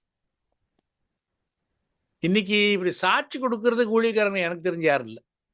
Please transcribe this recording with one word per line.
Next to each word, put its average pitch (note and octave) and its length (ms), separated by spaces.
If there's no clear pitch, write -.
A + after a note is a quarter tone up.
இன்னைக்கு G#3 520
இப்படி F#3 200
சாட்சி B3 480
கொடுக்கறதுக்கு A#3 640
ஊழியக்காரங்க G#3+ 360
எனக்கு F3 340
தெரிஞ்ச E3+ 80
யாரும் C#3+ 280
இல்ல. A2 140